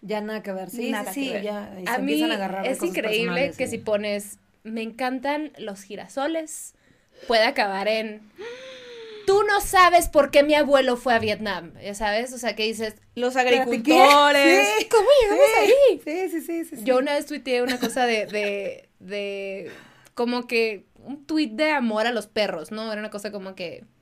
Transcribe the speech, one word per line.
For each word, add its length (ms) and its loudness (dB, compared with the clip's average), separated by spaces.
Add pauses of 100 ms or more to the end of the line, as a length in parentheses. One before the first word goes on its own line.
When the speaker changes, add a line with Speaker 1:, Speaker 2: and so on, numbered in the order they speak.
Speaker 1:
Ya 200 -6
nada 220 -10
que 80 -10
ver, 180 -10
sí, 220 -8
Speaker 2:
nada 220 -6
Speaker 1:
sí, 80 -6
Speaker 2:
que 60 -4
Speaker 1:
sí, 60 -8
Speaker 2:
ver. 100 -8
Speaker 1:
ya, 380 -10
y 40 -10
se 60 -4
Speaker 3:
A 60 -2
mí 160 -2
Speaker 1:
empiezan 180 0
a 40 -2
agarrar 300 -6
de 60 -2
Speaker 3:
es 80 -4
Speaker 1:
cosas 160 -4
Speaker 3:
increíble 320 -2
Speaker 1:
personales, 300 -4
Speaker 3:
que 100 -4
Speaker 1:
sí. 40 -8
Speaker 3:
si 80 -8
pones, 600 -6 (240)
"Me 180 -8
encantan 760 -6
los 260 -12
girasoles", 920 -8 (520)
puede 180 4
acabar 440 -2
en, 320 -4 (1040)
"Tú 200 4
no 140 2
sabes 460 6
por 240 2
qué 120 6
mi 120 2
abuelo 420 2
fue 160 -2
a 60 2
Vietnam", 540 -6 (100)
ya 100 -12
sabes, 400 -4
o 40 -14
sea, 180 -6
que 80 -4
dices, 320 -6 (200)
Speaker 2:
los 200 -2
Speaker 1:
Espérate, 480 2
¿qué? 180 4
Speaker 2:
agricultores. 680 8 (120)
Speaker 1:
Sí. 100 -4
Speaker 3:
¿Cómo 180 6 (140)
llegamos 320 6
Speaker 1:
Sí. 80 4
Speaker 3:
ahí? 420 6
Speaker 1:
Sí, 260 -4
sí, 120 -6
sí, 240 -6
sí, 120 -16
sí. 60 -12
Speaker 3:
Yo 140 2
una 180 0
vez 100 -4
tuiteé 360 -4
una 180 -2
cosa 260 -2
de, 200 0
de, 640 -6 (100)
de, 720 -10 (440)
como 320 -4
que 380 -4 (100)
un 300 -16
tuit 280 -2
de 180 0
amor 360 -2
a 40 -2
los 160 -6
perros, 440 -4
¿no? 200 -10
Era 100 -8
una 100 -10
cosa 200 -10
como 240 -14
que 300 -14 (160)